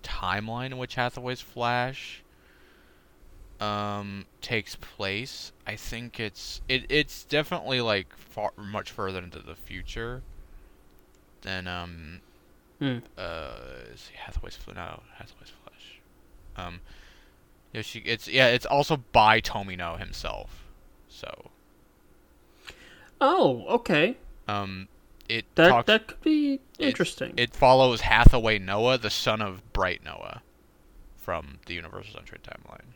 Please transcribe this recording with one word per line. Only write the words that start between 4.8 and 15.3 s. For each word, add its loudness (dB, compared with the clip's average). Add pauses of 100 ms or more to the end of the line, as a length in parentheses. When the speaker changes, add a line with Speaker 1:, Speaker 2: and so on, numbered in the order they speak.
Speaker 1:
I -8
think -10
it's, -8
it, 0
it's -2
definitely, -2
like, 0
far, -8
much -8
further -6
into -14
the -16
future -10 (1200)
than, -6
um, -10 (600)
Speaker 2:
Hmm. -2 (180)
Speaker 1:
uh, -8 (420)
is -20
Hathaway's -8
Fl-, -16
no, -14 (160)
Hathaway's -20 (120)